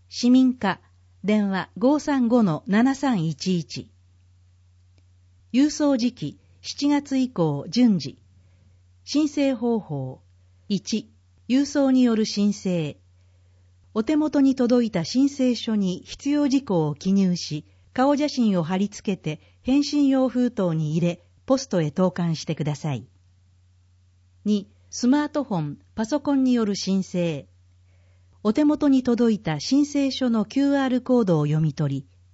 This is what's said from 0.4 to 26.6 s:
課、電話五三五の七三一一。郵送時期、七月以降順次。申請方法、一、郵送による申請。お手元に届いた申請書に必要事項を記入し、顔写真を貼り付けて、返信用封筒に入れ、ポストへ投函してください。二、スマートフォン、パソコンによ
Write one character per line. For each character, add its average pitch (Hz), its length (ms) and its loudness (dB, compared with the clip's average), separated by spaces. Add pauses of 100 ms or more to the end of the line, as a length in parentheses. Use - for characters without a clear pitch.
課、 208 280 -4 (420)
電 202 260 0
話 190 280 -4
五 262 220 2
三 269 280 0
五 233 160 4
の 160 240 0
七 233 260 2
三 247 320 -2
一 175 320 -4
一。 - 320 -10 (1600)
郵 277 160 4
送 294 260 0
時 240 180 0
期、 - 260 -10 (220)
七 - 280 -4
月 285 280 0
以 254 120 0
降 151 400 -2
順 220 300 4
次。 131 200 -12 (880)
申 302 220 0
請 277 280 0
方 233 240 -2
法、 135 420 -10 (460)
一、 - 420 -4 (380)
郵 269 180 2
送 277 260 0
に 254 120 4
よ 233 120 4
る 214 100 0
申 208 240 0
請。 175 480 -4 (960)
お 220 100 -2
手 311 140 0
元 302 240 0
に 269 140 4
届 240 300 2
い 214 60 -6
た 165 140 -4
申 269 240 2
請 254 260 0
書 220 200 -4
に 196 300 -2
必 - 240 -10
要 294 180 2
事 269 160 0
項 170 240 0
を 147 80 -4
記 190 180 -2
入 190 220 2
し、 151 300 -10 (280)
顔 277 220 2
写 294 140 0
真 220 300 0
を 165 40 0
貼 185 140 -4
り 202 120 -2
付 - 260 -6
け - 60 -14
て、 156 200 -8 (220)
返 277 200 2
信 285 240 0
用 262 220 2
封 247 220 0
筒 180 220 -2
に 156 180 -2
入 165 100 0
れ、 175 240 -2 (200)
ポ 262 120 2
ス 262 100 -6
ト 180 140 -2
へ - 100 -2
投 185 180 0
函 170 260 -4
し - 100 -12
て 160 100 -6
く - 80 -6
だ 147 120 -4
さ 147 180 -6
い。 113 120 -8 (1400)
二、 202 240 -2 (200)
ス - 180 -4
マ 294 180 2
ー 294 40 -6
ト 294 140 -4
フ 226 120 -6
ォ 170 40 0
ン、 147 200 -8 (160)
パ 220 100 -4
ソ 294 140 -2
コ 294 140 -2
ン 269 100 2
に 254 100 2
よ 226 120 2